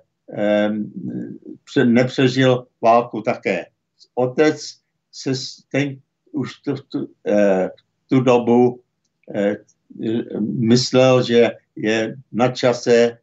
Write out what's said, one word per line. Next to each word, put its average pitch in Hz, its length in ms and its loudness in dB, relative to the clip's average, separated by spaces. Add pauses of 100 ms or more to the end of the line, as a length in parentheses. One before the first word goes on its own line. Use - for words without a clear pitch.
(380)
eh, 104 320 2 (920)
pře-, 131 200 0
nepřežil 127 840 2 (160)
válku 117 400 2
také. 117 440 -4 (480)
Otec 151 460 0 (520)
se 135 220 -6
s-, - 380 -12
ten, 139 240 -4 (360)
už - 280 -8
tu, 139 140 -6
tu, - 340 -8 (180)
eh, 98 440 2 (380)
tu 131 120 0
dobu, 120 600 2 (540)
eh, 101 220 -2 (1040)
myslel, 127 640 4
že 117 280 4 (260)
je 110 400 -2 (160)
na 120 160 0
čase, 120 760 0